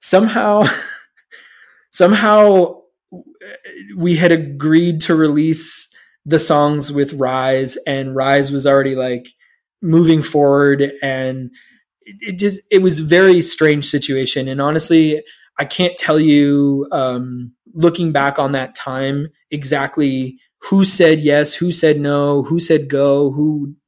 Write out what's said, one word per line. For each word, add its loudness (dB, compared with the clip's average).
somehow, 2
<laughs> -20
somehow 4
we 0
had 4
agreed 0
to 0
release 0
the 2
songs 0
with -2
Rise, -2
and -6
Rise 0
was -4
already, 2
like, -6
moving 4
forward, 2
and -6
it, -20
it -10
just, -2
it 0
was 0
a -8
very 4
strange 0
situation. -4
And -6
honestly, 2
I -2
can't -4
tell 0
you, 2
um, -6
looking 0
back 0
on -2
that -6
time, -6
exactly -4
who 2
said 4
yes, 0
who -4
said 2
no, -2
who -2
said 0
go, 0
who, -4